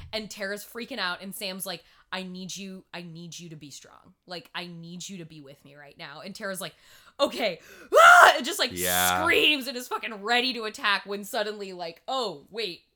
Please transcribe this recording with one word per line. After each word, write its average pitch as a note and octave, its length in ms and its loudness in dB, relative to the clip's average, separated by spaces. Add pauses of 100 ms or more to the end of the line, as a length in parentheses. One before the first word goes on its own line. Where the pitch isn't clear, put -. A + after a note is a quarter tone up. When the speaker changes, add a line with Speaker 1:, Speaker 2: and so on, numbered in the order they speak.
(140)
Speaker 1:
and A3 160 -6
Tara's G3+ 360 -8
freaking A#3 340 -10
out, F3+ 240 -4
and F#3+ 100 -12
Sam's F#3+ 320 -8
like, F3+ 180 -10 (280)
"I F#3+ 100 -6
need F#3 340 -12
you, F#3+ 280 -14 (100)
I F3 80 -10
need E3 380 -16
you F3 100 -16
to E3 60 -16
be C#3+ 160 -18
strong. - 420 -20 (140)
Like, F3+ 260 -14
I F3 140 -10
need E3+ 420 -14
you G3 100 -12
to E3 60 -12
be D#3 160 -18
with C#3 240 -20
me C#3 100 -20
right C#3+ 220 -20
now." D3+ 260 -16
And G3 120 -14
Tara's G3 260 -8
like, E3 140 -10 (440)
"Okay," B3 400 0 (360)
ah! F4 420 12
and C4 80 -6
just, F4 140 -6
like, C4+ 140 0
Speaker 2:
Yeah. F2+ 500 4
Speaker 1:
screams D4+ 420 4
and C4 100 -8
is B3+ 120 -10
fucking A#3 340 -8
ready A#3+ 320 0
to A3+ 120 -8
attack G#3+ 420 -2
when G3+ 160 -8
suddenly, G#3 500 -6
like, E3+ 340 -12
"Oh, A3 440 -4
wait, F#3+ 300 -8 (140)